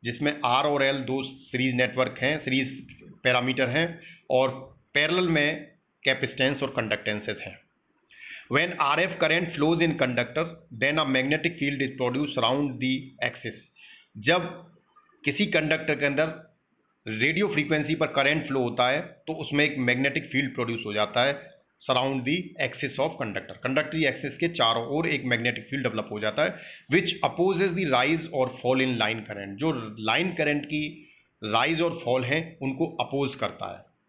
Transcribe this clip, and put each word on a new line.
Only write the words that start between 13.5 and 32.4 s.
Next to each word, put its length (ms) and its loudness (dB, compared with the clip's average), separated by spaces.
जब 240 2
किसी 200 0
कंडक्टर 500 0
के 100 -2
अंदर 480 -2
रेडियो 400 0
फ्रीक्वेंसी 480 0
पर 120 0
करंट 400 2
फ्लो 120 0
होता 300 2
है 120 0
तो 320 -10
उसमें 320 0
एक 120 -2
मैग्नेटिक 480 0
फील्ड 280 -2
प्रोड्यूस 320 -4
हो 80 -6
जाता 320 2
है 280 -4
surround 300 2
the 160 0
axis 380 -4
of 120 2
conductor। 520 -6
कंडक्टर 340 0
की 80 2
एक्सिस 320 -2
के 100 0
चारों 400 2
ओर 200 0
एक 180 -2
मैग्नेटिक 380 0
फील्ड 200 -6
डेवलप 280 -2
हो 80 -6
जाता 240 0
है, 120 0
which 180 4
opposes 480 2
the 160 0
rise 460 2
or 120 4
fall 360 2
in 120 2
line 240 0
current। 380 -10
जो 420 -2
लाइन 340 0
करंट 320 0
की 440 -6
राइज 380 2
और 240 -2
फॉल 180 2
हैं 380 -2